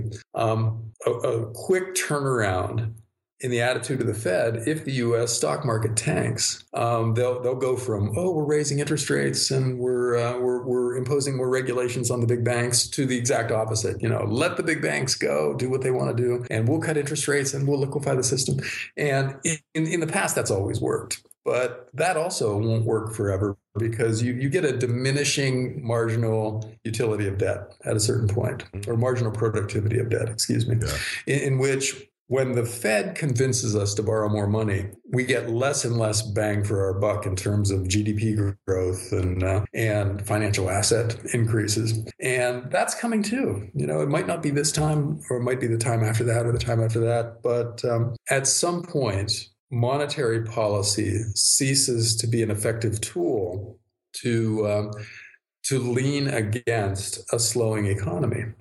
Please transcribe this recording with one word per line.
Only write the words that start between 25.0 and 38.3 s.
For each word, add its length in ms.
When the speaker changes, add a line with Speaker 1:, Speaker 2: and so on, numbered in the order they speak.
Speaker 1:
marginal 880
utility 420
of 100
debt 360
at 140
a 20
certain 300
point, 420
Speaker 2:
Mm-hmm. 180
Speaker 1:
or 60
marginal 380
productivity 680
of 100
debt, 200
excuse 360
me, 140
Speaker 2:
Yeah. 160
Speaker 1:
in, 180
in 40
which 500
when 260
the 120
Fed 500
convinces 600
us 200
to 60
borrow 280
more 180
money, 400
we 140
get 240
less 340
and 140
less 240
bang 420
for 180
our 160
buck 280
in 100
terms 340
of 180
G 140
D 120
P 220